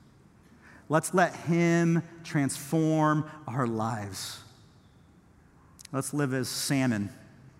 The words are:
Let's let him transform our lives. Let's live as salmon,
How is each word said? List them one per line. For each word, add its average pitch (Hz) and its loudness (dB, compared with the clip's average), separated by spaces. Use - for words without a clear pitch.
Let's 156 0
let 180 4
him 170 2
transform 151 0
our 123 -2
lives. 110 -6
Let's 135 -4
live 143 -2
as 131 -2
salmon, 123 -2